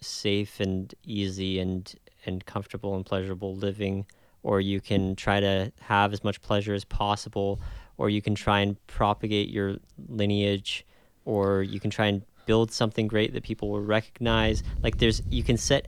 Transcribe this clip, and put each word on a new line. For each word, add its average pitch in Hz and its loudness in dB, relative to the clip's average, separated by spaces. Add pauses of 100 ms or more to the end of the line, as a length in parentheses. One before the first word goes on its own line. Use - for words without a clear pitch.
safe - -4
and 95 -2 (120)
easy 95 -4
and, 92 -4 (340)
and 92 -8
comfortable 98 -8
and 95 -6
pleasurable 95 -4
living, 98 -2 (380)
or 98 2
you 98 0
can 95 0
try 101 0
to 98 0 (100)
have 104 4
as 101 -6
much 104 -2
pleasure 104 0
as 101 -2
possible, 104 -2 (380)
or 110 2
you 104 2
can 107 0
try 101 2
and 101 0 (120)
propagate 104 0
your 98 0 (340)
lineage, 101 0 (420)
or 98 2
you 98 -6
can 104 -4
try 107 2
and 101 2 (240)
build 113 4
something 110 0
great 110 2
that 113 -4
people 110 -6
will 104 -2
recognize. 110 2 (180)
Like, 117 0
there's, 110 4
you 117 0
can 117 2
set - 2